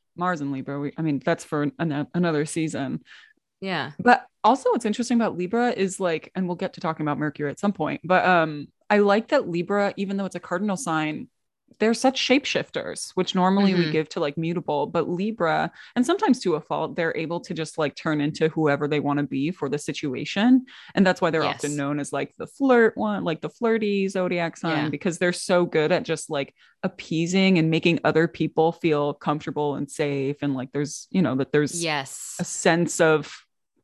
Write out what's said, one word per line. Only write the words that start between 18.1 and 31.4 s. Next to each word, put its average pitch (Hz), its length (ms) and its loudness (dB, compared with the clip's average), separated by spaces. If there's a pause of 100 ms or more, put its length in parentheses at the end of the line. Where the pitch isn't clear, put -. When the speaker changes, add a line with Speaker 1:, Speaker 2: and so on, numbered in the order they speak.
Speaker 1:
into 156 300 0
whoever 147 360 0
they 147 140 0
wanna 143 220 0
be 139 280 -4
for 147 200 -6
the 147 80 -2
situation. 196 880 0 (280)
And 190 120 4
that's 180 160 2
why 170 80 4
they're 160 120 2
often - 280 -2
Speaker 2:
Yes. 147 80 -4
Speaker 1:
known 143 200 -2
as, 143 140 -6
like, 139 240 -4
the - 100 -10
flirt 247 500 4
one, 208 280 -2
like, 160 160 -2
the - 80 -6
flirty 208 600 0
zodiac 180 500 -2
sign, 156 260 -2
Speaker 2:
Yeah. 151 60 -2
Speaker 1:
because 160 280 -4
they're 180 140 2
so 175 320 2
good 160 280 2
at 165 100 2
just, - 260 -6
like, 139 260 -4 (280)
appeasing 185 760 2
and 160 120 4
making 160 340 2
other 160 240 4
people 165 440 0
feel 147 420 0
comfortable 147 600 -4
and 139 140 -6
safe. 143 520 -2
And, 143 120 0
like, 127 180 -8
there's, 147 380 -6
you 185 120 2
know, 131 140 2
that 135 160 -2